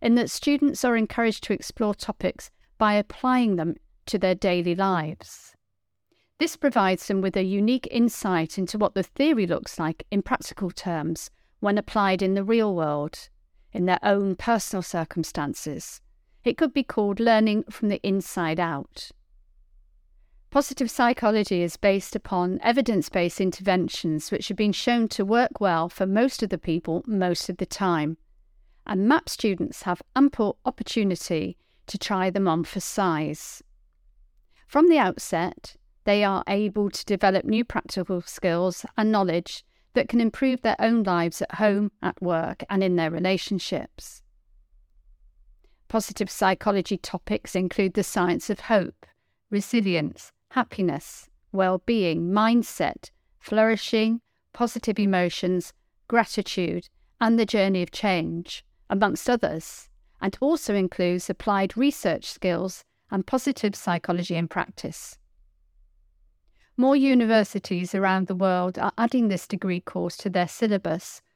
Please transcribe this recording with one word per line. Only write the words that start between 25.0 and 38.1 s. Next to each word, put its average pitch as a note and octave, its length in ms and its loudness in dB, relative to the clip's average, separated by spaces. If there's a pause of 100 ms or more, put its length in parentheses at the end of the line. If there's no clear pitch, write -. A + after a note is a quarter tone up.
to - 160 -2
work A3+ 360 0
well E3+ 280 2
for - 180 -4
most A3 360 2
of G#3 60 0
the F3+ 100 -2
people E3 480 -2
most F#3 420 0
of F3+ 100 -6
the F#3 80 -4
time, D#3+ 500 0 (720)
and G3+ 180 0
map C#4+ 220 2
students - 540 -4
have F3+ 200 -4 (140)
ample C4 480 2
opportunity F#3 920 -2 (300)
to - 100 -8
try F#3+ 320 0
them F#3+ 200 0
on D#3+ 160 2
for - 160 -8
size. D#3 840 -2 (1040)
From D#4 220 6
the D#4+ 100 8
outset, - 760 -2 (300)
they G#3 180 4
are G3 240 2
able G3+ 440 0
to - 140 -8
develop F#3+ 400 2
new A3 200 2
practical F3+ 580 -4